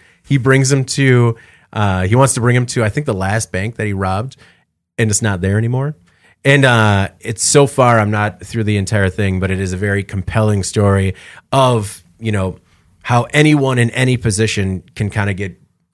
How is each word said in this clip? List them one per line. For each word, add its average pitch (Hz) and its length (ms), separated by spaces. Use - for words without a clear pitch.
he 139 100
brings 135 340
him 135 140
to, 123 520
uh, 95 340
he 98 80
wants 131 200
to 123 60
bring 120 140
him 123 120
to, 117 180
I 107 60
think, 147 160
the 113 80
last 98 360
bank 101 260
that 110 100
he 104 80
robbed, 95 420
and 110 120
it's 104 120
not 101 180
there 95 160
anymore. 127 400
And, 139 200
uh, 107 440
it's, 110 220
so 143 240
far, 120 320
I'm 104 120
not 104 340
through 113 200
the 104 120
entire 98 320
thing, 95 320
but 95 100
it 92 80
is 95 140
a 92 60
very 101 260
compelling 104 580
story 98 520
of, 123 520
you 113 140
know, 95 260
how 120 200
anyone 147 460
in 117 120
any 127 280
position 101 640
can 104 160
kinda 101 240
get, 92 240